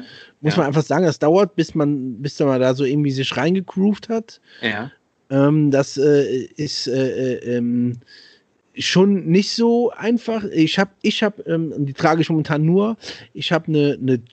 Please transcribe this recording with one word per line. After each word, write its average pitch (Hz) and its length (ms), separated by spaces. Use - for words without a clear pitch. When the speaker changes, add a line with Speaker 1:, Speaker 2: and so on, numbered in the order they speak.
Speaker 1:
Muss 151 140
Speaker 2:
Ja. - 20
Speaker 1:
man 151 100
einfach 147 160
sagen, 160 220
das 156 140
dauert, 175 360
bis 160 180
man, 135 480
bis 139 200
man 135 180
da 127 140
so 135 100
irgendwie 143 280
sich 131 260
reingegroovt 190 720
hat. 226 320
Speaker 2:
Ja. 113 300
Speaker 1:
Ähm, 143 420
das, 135 260
äh, 143 280
ist, - 300
äh, 127 480
äh, 120 200
ähm, 120 380
schon 185 500
nicht 185 240
so 233 400
einfach. 226 520
Ich 160 340
hab, 196 240
ich 214 220
hab, 214 240
ähm, 165 260
die 135 80
trage 165 280
ich 156 80
momentan 156 360
nur, 202 320
ich 151 200
hab 165 160
eine, 143 320
eine 127 180